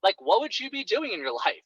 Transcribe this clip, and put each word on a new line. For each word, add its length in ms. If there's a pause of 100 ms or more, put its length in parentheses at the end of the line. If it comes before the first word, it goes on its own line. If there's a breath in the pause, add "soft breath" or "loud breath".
like, 160
what 220
would 180
you 100
be 140
doing 300
in 60
your 140
<laughs> 120
life? 200